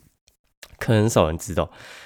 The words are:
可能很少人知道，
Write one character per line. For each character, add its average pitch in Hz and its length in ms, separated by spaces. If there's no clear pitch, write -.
可 - 160
能 107 80
很 110 80
少 98 160
人 80 120
知 - 180
道， 82 160